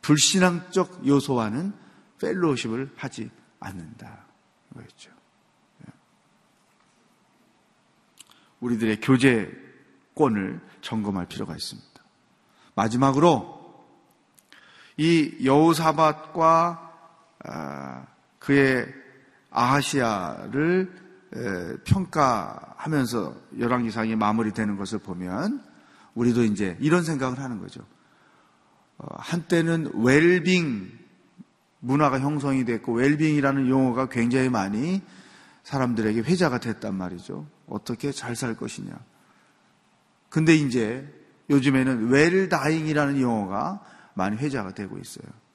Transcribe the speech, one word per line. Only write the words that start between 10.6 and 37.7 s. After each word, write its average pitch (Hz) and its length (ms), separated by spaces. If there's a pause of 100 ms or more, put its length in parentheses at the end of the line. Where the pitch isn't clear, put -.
점검할 101 460
필요가 - 280
있습니다. - 340 (840)
마지막으로 131 840 (1400)
이 160 480
여호사밧과, 160 1500 (520)
아, 69 640 (320)
그의 135 480 (640)
아하시아를, 131 1600 (280)
에, 95 500
평가하면서 123 1500 (240)
열왕기상이 113 580
마무리되는 107 600
것을 101 240
보면 95 640 (520)
우리도 120 300
이제 98 360
이런 156 220
생각을 135 380
하는 123 180
거죠. 92 260 (1120)
어, - 80 (120)
한때는 165 760
웰빙 156 960 (880)
문화가 135 380
형성이 139 460
됐고, 117 300
웰빙이라는 139 760
용어가 131 400
굉장히 123 400
많이 123 540 (600)
사람들에게 117 580
회자가 147 380
됐단 107 360
말이죠. 92 520 (220)
어떻게 123 440